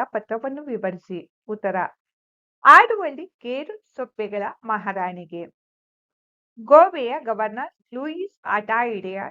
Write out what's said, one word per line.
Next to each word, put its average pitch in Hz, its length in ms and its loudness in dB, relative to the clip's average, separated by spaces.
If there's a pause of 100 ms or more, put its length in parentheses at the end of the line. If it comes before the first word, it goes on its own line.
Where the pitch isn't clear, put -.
ಪತ್ರವನ್ನು 262 600 -8
ವಿವರಿಸಿ. 190 560 -8 (280)
ಉತ್ತರ, 208 280 -4 (880)
ಆಡುವಳ್ಳಿ 359 600 6 (160)
ಗೇರು 285 340 -8 (200)
ಸೊಪ್ಪೆಗಳ 208 460 -8 (220)
ಮಹಾರಾಣಿಗೆ. 180 760 -6 (1160)
ಗೋವೆಯ 285 600 6
ಗವರ್ನರ್ 220 540 -6 (220)
ಲೂಯಿಸ್ 311 500 -10
ಅಟಾಯಿಡೆಯ 208 760 -4 (100)